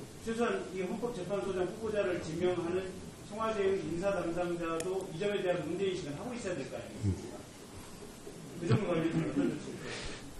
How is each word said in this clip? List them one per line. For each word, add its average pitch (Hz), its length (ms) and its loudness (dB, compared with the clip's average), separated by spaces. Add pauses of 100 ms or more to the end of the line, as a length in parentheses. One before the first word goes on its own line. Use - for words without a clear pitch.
(240)
최소한 220 400 2 (100)
이 190 80 -2
헌법재판소장 190 840 0 (100)
후보자를 202 480 2
지명하는 175 600 2 (460)
청와대의 202 520 4 (100)
인사 190 220 2
담당자도 175 1000 0
이 160 60 -6
점에 202 240 2
대한 160 240 2
문제인식은 175 460 0
하고 240 200 -4
있어야 185 220 -2
될 135 160 -4
거 - 60 -6
아니겠습니까? 104 600 -2 (1200)
그 165 80 0
점과 202 180 8
관련해서 160 300 2
어떤 - 180 0
조치를 - 420 0 (640)